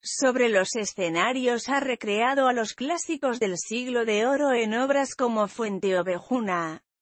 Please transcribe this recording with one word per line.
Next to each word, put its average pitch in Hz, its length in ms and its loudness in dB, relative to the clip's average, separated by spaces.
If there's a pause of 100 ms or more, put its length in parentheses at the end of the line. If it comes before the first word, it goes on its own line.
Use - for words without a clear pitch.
Sobre 247 440 2
los 190 260 2
escenarios 226 920 0
ha 277 100 2
recreado 254 720 0
a 247 40 4
los 226 220 -2
clásicos 285 640 -2
del 196 180 0
Siglo 240 480 -2
de 220 220 2
Oro 277 260 2
en 226 220 2
obras 269 400 0
como 226 320 0
Fuente 196 500 -2
Ovejuna, 180 840 -2 (200)